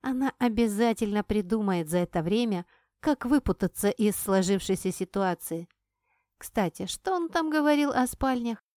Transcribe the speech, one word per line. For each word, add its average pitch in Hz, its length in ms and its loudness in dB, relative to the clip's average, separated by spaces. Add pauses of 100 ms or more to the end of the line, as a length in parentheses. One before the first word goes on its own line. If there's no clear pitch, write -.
Она 262 380 -2
обязательно 220 840 2
придумает 196 640 0
за 170 100 0
это 175 240 -2
время, 202 440 0 (380)
как 285 220 0
выпутаться 208 640 0
из 208 260 0
сложившейся 190 720 0
ситуации. 175 800 -4 (720)
Кстати, - 480 -4
что - 260 -4
он 339 160 -2
там 330 220 -2
говорил 294 400 2
о 254 160 2
спальнях? 240 580 -4 (120)